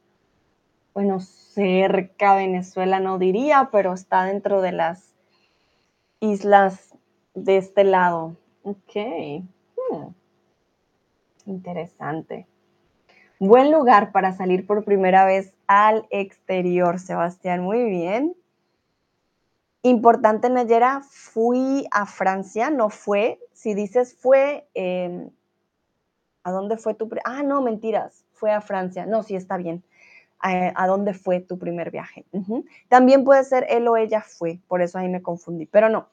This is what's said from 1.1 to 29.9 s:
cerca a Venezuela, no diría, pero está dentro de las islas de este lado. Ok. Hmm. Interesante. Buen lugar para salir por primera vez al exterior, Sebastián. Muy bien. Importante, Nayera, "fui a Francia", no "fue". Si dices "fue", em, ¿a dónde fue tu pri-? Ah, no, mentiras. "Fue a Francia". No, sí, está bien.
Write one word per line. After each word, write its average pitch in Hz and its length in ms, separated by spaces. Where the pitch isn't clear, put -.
cerca 190 1120
a 196 40
Venezuela, 190 640
no 190 180
diría, 262 520
pero 190 220
está 185 320
dentro 196 380
de 180 100
las 170 420
islas 202 760
de 190 240
este 190 260
lado. 175 520
Ok. 196 320
Hmm. 208 380
Interesante. 175 1000
Buen 247 320
lugar 226 400
para 190 200
salir 185 340
por 208 180
primera 190 420
vez 190 260
al 214 440
exterior, 180 880
Sebastián. 180 640
Muy 220 220
bien. 208 500
Importante, 233 640
Nayera, 247 540
"fui 254 880
a 208 160
Francia", 196 640
no 240 180
"fue". 208 500
Si 214 220
dices 208 440
"fue", 269 560
em, 180 560
¿a 180 100
dónde 202 260
fue 214 160
tu 220 140
pri-? 202 160
Ah, 262 180
no, 277 200
mentiras. 220 720
"Fue 214 200
a 208 80
Francia". 185 460
No, 214 160
sí, 208 140
está 185 220
bien. 175 260